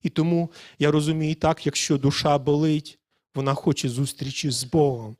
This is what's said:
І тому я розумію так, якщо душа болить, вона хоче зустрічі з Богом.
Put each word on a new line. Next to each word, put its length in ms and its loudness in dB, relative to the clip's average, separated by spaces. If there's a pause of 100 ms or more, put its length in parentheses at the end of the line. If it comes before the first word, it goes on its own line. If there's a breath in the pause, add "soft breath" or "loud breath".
І 60 0
тому 420 0 (280 loud breath)
я 120 4
розумію 440 0
так, 300 0
якщо 320 0
душа 400 2
болить, 640 0 (360)
вона 180 0
хоче 360 0
зустрічі 640 -4
з 120 -4
Богом. 560 0